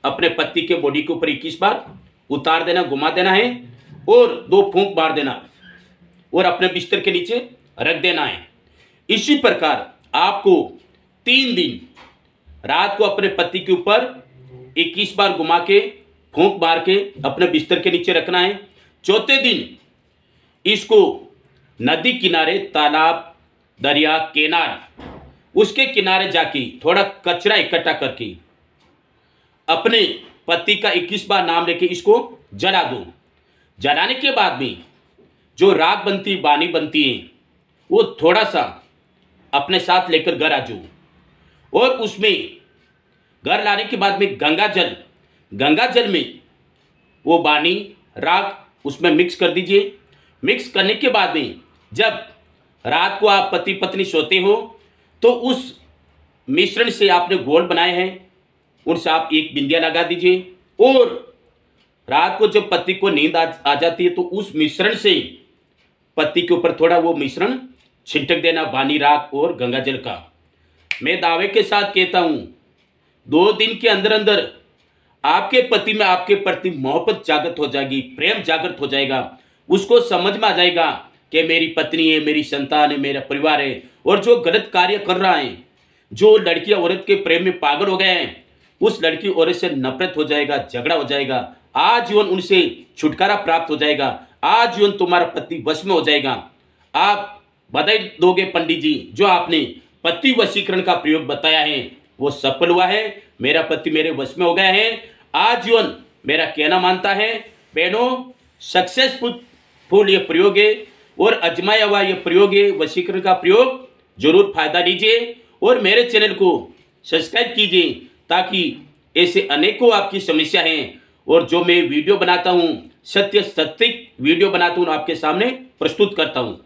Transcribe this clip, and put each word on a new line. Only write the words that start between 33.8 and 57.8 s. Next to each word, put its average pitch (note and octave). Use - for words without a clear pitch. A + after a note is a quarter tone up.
के C4
बाद F#3+
में A2
जो F#3+
राख E3+
बनती, G3
बानी D3
बनती D#3
है, A#2+
वो G#3+
थोड़ा F3+
सा D3+
अपने C#3+
साथ F3
लेकर D#3+
घर D3+
आ C#3
जाओ -
और B3+
उसमें G#3
घर G3+
लाने G#3
के A3
बाद G3
में F#3+
गंगा D#3+
जल, -
गंगा D3+
जल A3
में D#3
वो E3
बानी, D#3
राख F#3+
उसमें D#3+
mix F3
कर F3
दीजिए। G3
Mix A3+
करने G3
के B3+
बाद F#3+
में C3+
जब G#3+
रात E3+
को G#3+
आप G3
पति F#3
पत्नी F#3+
सोते D#3+
हो G3
तो A#3
उस B3+
मिश्रण G3+
से G3
आपने F3
गोल D#3
बनाए F3